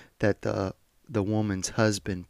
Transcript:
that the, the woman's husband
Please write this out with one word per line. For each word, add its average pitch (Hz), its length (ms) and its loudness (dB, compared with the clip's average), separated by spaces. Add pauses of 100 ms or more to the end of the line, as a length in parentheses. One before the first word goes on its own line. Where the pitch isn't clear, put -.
(180)
that 104 240 2
the, 104 320 -2 (340)
the 107 140 0
woman's 104 480 0
husband 101 600 0